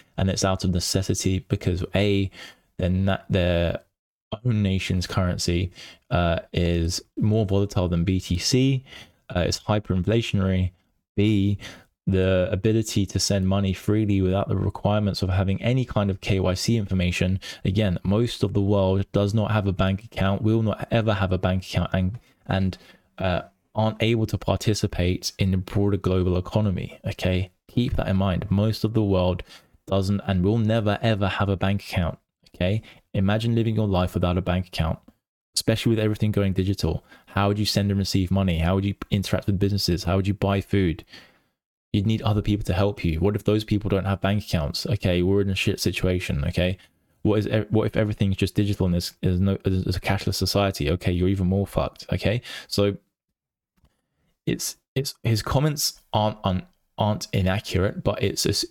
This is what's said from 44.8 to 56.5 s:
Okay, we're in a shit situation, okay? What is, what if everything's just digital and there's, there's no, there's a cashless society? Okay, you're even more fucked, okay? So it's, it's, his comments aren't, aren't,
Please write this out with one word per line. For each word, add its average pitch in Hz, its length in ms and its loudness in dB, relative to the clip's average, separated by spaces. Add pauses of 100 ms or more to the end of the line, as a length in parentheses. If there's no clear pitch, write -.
Okay, 90 360 0
we're 98 180 2
in 98 80 0
a 95 60 -2
shit - 260 -2
situation, 92 640 -2
okay? 90 320 0 (460)
What 107 160 2
is, 107 320 0
what 107 160 2
if - 100 -4
everything's 104 400 0
just - 180 -2
digital 101 300 0
and 87 80 2
there's, 87 300 -2
there's 92 180 2
no, 98 240 2
there's 95 320 0
a - 40 -6
cashless 98 340 -2
society? 95 560 0
Okay, 90 220 0
you're 90 160 2
even 98 180 0
more 95 200 2
fucked, - 460 -4
okay? 98 300 -2 (260)
So 101 300 0 (1500)
it's, - 320 -4 (180)
it's, 135 280 -4
his 113 180 2
comments 139 640 -2 (100)
aren't, 107 320 0
aren't, 92 200 0 (340)